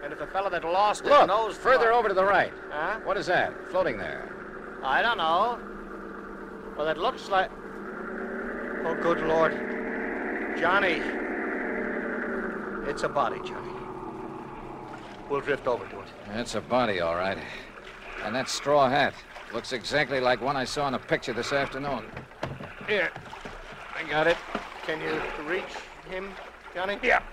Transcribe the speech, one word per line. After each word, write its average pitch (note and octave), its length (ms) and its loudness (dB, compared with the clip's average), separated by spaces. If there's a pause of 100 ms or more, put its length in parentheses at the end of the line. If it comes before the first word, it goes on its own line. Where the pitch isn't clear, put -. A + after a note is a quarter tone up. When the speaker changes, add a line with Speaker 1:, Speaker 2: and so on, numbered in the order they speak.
Speaker 1:
And D3 80 -6
if D3 80 -10
the D3 80 -6
fella G3 220 0
that E3 160 -2
lost F#3+ 400 4
it - 40 2
Speaker 2:
Look, C4+ 180 12
Speaker 1:
knows G#3 280 2
Speaker 2:
further A#3 360 6
Speaker 1:
what A#3+ 80 8
Speaker 2:
over A3 100 4
to G3 40 2
the F#3+ 120 6
right. F3 260 6 (200)
Speaker 1:
Huh? F3 320 -2
Speaker 2:
What F#3+ 140 0
is D#3+ 100 -2
that, C#3 260 4 (160)
floating E3+ 280 2
there? D#2 300 -6 (560)
Speaker 1:
I C#3+ 180 4
don't A3+ 160 2
know. F#3 420 2 (1160)
Well, D3+ 120 0
it D#3 100 0
looks G#3+ 320 -2
like, F#3+ 220 4 (1300)
oh, D#3+ 180 0
good E3+ 200 4
Lord. D#3+ 320 6 (1040)
Johnny. F3+ 440 4 (1900)
It's C#3+ 140 -4
a D3 60 0
body, A#2+ 280 0 (100)
Johnny. A2+ 220 -8 (1600)
We'll C#3 120 0
drift C3+ 260 0
over A2 200 0
to G2+ 120 -10
it. F#2+ 80 -12 (260)
Speaker 2:
It's A#2+ 220 -4
a G#2 60 0
body, A2 380 4
all E2+ 160 2
right. F#2 220 0 (880)
And G#2+ 100 -2
that C3 140 -2
straw C#3+ 400 6
hat B2+ 240 4 (400)
looks A2+ 180 -6
exactly C3 480 0
like B2 220 4
one C#3 160 0
I B2+ 80 0
saw C#3+ 220 0
in B2+ 80 0
a A2+ 40 -2
picture - 320 0
this A#2 220 -2
afternoon. C3+ 520 -2 (840)
Here. G3 240 2 (840)
I D#3+ 140 -6
got D3+ 160 4
it. E3+ 120 6 (460)
Speaker 1:
Can D#3+ 160 -4
you D#3 220 -2 (240)
reach F#3 180 -2 (460)
him, F#3+ 220 -8 (420)
Johnny? F#3+ 300 -2
Speaker 2:
Yeah. - 180 4 (120)